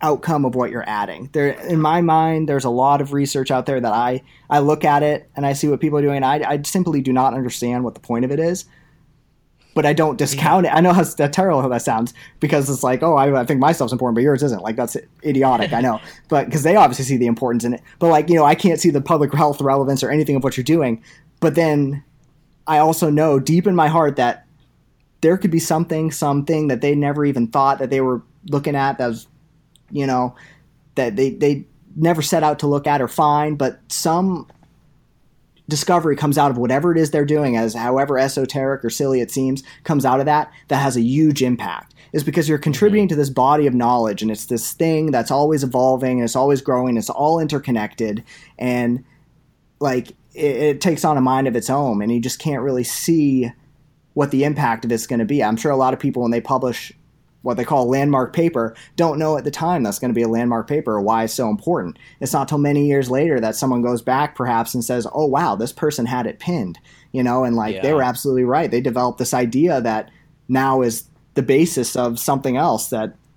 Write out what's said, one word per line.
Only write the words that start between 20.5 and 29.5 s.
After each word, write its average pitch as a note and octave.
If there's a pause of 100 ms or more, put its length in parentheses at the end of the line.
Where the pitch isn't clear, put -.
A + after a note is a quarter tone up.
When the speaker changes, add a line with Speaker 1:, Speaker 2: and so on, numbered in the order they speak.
Speaker 1:
you're B2+
doing. C3+ (360)
But D#3+
then D3 (640)
I D#3
also D#3+
know D3
deep E3
in F#3
my D#3+
heart D#3
that B2 (720)
there E3+
could F#3
be D#3+
something, D#3+
something D3
that B2
they C#3+
never C#3+
even B2+
thought C#3
that C3
they C3+
were B2+ (260)
looking C#3+
at C3+
that B2
was, A2+ (640)